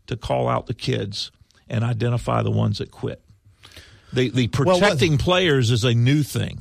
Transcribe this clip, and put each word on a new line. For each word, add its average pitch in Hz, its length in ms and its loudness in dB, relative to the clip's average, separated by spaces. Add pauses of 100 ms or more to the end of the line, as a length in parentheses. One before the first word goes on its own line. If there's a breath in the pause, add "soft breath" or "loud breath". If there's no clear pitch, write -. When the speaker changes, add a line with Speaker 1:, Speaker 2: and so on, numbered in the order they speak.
Speaker 1:
to 123 100 -8
call 127 320 -4
out 123 200 -4
the 120 80 -8
kids - 560 -6 (360 soft breath)
and 117 160 -2
identify 117 600 -2
the 107 80 -2
ones 107 260 0
that - 140 -10
quit. - 280 -10 (920 loud breath)
The, 127 180 0
the 127 280 0
Speaker 2:
Well, 175 220 4
what - 0 -
Speaker 1:
protecting 170 400 2
players 165 500 2
is 117 140 2
a 127 100 2
new 131 300 4
thing, - 380 -6